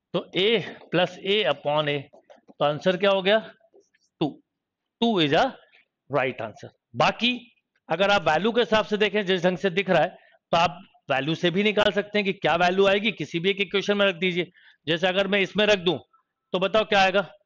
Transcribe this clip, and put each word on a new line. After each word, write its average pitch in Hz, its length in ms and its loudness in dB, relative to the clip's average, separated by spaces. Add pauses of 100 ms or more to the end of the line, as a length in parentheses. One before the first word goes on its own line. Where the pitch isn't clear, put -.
(140)
तो 180 60 -2 (180)
A 196 120 2 (440)
plus 170 240 0 (100)
A 202 100 0 (140)
upon 147 380 -2
A, 143 100 -2 (500)
तो - 160 -4
आंसर 151 320 0
क्या 196 140 2
हो 196 100 0
गया? 202 160 2 (840)
टू। 147 80 0 (720)
टू 233 80 2 (120)
is 147 140 2
a 226 100 4 (640)
right 131 320 -2
answer। 110 280 -14 (260)
बाकी 202 440 0 (500)
अगर 190 220 0
आप 185 180 2
वैल्यू 175 220 2
के 233 100 0
हिसाब 214 240 0
से 208 120 -4
देखें, 202 280 0
जिस 180 180 0
ढंग 180 140 2
से 196 120 -2
दिख 185 200 -4
रहा 165 140 4
है, 180 140 -6 (340)
तो 170 60 2
आप 175 260 0 (280)
वैल्यू 139 240 -2
से 175 160 0
भी 196 120 0
निकाल 208 280 2
सकते 202 260 -4
हैं 202 80 -2
कि 190 80 -2
क्या 156 220 0
वैल्यू 180 320 2
आएगी, 208 240 0
किसी 160 280 -6
भी 180 100 -2
एक 196 120 -2
इक्वेशन 202 360 -2
में 202 80 2
रख 190 100 0
दीजिए। 175 360 -4 (360)
जैसे 170 200 0
अगर 190 200 0
मैं 196 140 0
इसमें 196 240 0
रख 208 140 4
दूं, 170 180 -2 (560)
तो 185 60 0
बताओ 196 260 0
क्या 202 160 2
आएगा? 190 280 2 (160)